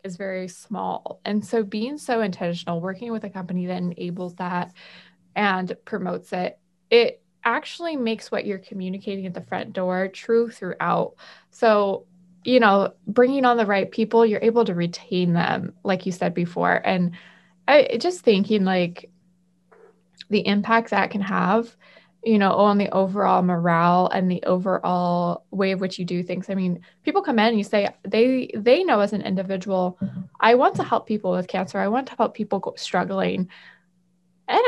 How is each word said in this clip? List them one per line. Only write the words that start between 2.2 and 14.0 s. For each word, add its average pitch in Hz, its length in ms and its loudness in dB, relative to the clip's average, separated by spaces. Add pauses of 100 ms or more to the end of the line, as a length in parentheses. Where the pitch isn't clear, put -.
intentional, 175 640 -4
working 190 300 -8
with 220 120 -8
a 196 60 -12
company 180 360 -6
that 180 120 -6
enables 180 580 -8
that 175 380 -6 (600)
and 185 400 0 (100)
promotes 180 480 -6
it, 185 260 -4 (320)
it 233 320 4 (220)
actually 302 520 -2
makes 226 340 -4
what 208 160 -2
you're 196 120 -4
communicating 190 680 -8
at 180 80 -8
the 185 60 -10
front 190 320 -8
door 185 360 -2
true 226 420 0
throughout. - 640 -4 (360)
So, 208 560 2 (380)
you 247 160 4
know, 196 340 4 (120)
bringing 254 380 4
on 240 120 4
the 220 100 2
right 196 240 0
people, 226 340 2